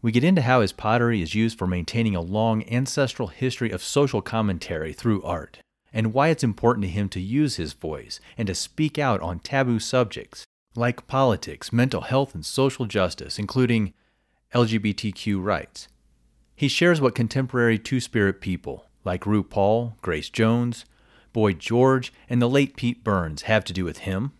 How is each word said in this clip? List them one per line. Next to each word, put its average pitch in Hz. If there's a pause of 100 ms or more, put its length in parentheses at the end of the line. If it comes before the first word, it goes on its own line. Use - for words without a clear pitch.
We 117
get 120
into 175
how 127
his 98
pottery 117
is 82
used 110
for 92
maintaining 92
a 85
long 110
ancestral 127
history 120
of 92
social 135
commentary 85
through 104
art, 82 (340)
and 113
why 135
it's 151
important 117
to 92
him 101
to 95
use 123
his 78
voice - (160)
and 113
to 92
speak -
out 120
on 85
taboo 127
subjects - (320)
like 120
politics, 123
mental 120
health, 135
and 78
social 135
justice, -
including 113 (600)
L 120
G 110
B 104
T 101
Q 98
rights. 92 (680)
He 143
shares 170
what 127
contemporary 120
Two-Spirit 107
people - (160)
like 90
RuPaul, 104
Grace 78
Jones, 117 (480)
Boy 107
George, 127 (160)
and 120
the 120
late 139
Pete 120
Burns 85
have 110
to 92
do 92
with 78
him 104